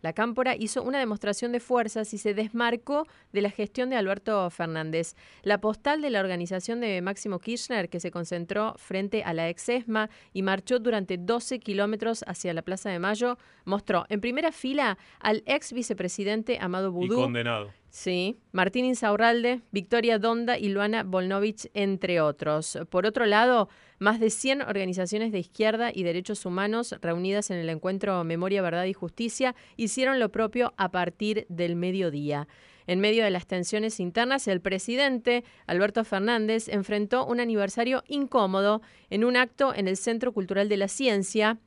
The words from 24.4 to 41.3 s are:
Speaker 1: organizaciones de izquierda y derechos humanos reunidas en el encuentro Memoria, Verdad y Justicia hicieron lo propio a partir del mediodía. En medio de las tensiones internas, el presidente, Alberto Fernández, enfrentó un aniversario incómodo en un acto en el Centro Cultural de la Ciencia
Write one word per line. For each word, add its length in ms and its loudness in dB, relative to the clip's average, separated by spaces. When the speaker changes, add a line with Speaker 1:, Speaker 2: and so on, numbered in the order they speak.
Speaker 1:
organizaciones 680 -2
de 100 -2
izquierda 520 0
y 100 -4
derechos 440 -2
humanos 560 -2
reunidas 480 -2
en 80 -2
el 100 -4
encuentro 560 -2
Memoria, 380 0
Verdad 240 0
y 80 -2
Justicia 600 -2
hicieron 440 2
lo 100 2
propio 480 0
a 120 0
partir 600 -2
del 260 0
mediodía. 720 -2
En 120 2
medio 260 4
de 60 4
las 160 -2
tensiones 540 -2
internas, 480 0
el 140 2
presidente, 840 2
Alberto 360 2
Fernández, 640 0
enfrentó 580 0
un 140 0
aniversario 680 0
incómodo 720 2
en 120 2
un 140 4
acto 380 2
en 120 0
el 120 0
Centro 340 -2
Cultural 380 0
de 80 2
la 100 2
Ciencia 800 2